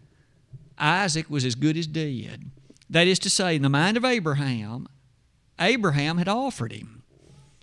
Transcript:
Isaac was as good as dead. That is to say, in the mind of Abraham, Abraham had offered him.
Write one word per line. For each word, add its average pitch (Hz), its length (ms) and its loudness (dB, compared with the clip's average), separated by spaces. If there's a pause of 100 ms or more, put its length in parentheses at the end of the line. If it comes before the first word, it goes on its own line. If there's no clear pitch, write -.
(800)
Isaac 160 500 0
was 143 160 -2
as 120 120 -2
good 151 200 0
as 165 100 -4
dead. 139 640 -8 (380)
That 170 180 4
is 185 120 4
to - 100 -4
say, 180 260 2
in 151 60 2
the 139 80 4
mind 170 300 4
of 240 80 -2
Abraham, 139 800 -2 (760)
Abraham 170 540 2
had 175 100 0
offered 208 460 -4
him. 110 300 -16 (600)